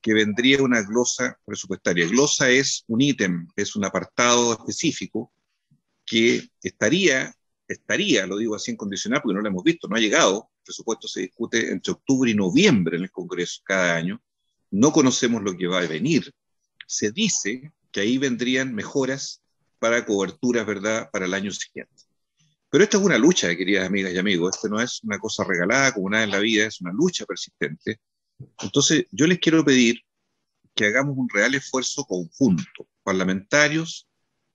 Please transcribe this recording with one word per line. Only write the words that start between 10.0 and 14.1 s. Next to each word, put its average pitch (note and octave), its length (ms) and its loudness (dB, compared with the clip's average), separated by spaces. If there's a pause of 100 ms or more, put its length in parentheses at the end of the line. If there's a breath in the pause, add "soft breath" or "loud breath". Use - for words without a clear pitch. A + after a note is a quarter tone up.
el - 40 -20
presupuesto - 440 -10
se - 140 -8
discute G#2+ 500 -4
entre - 220 -6
octubre C3 360 0
y A2 60 0
noviembre G2+ 640 2
en E2+ 40 -4
el F#2+ 80 -6
Congreso F2 540 -8
cada F#2 320 0
año, F2 260 -6 (480)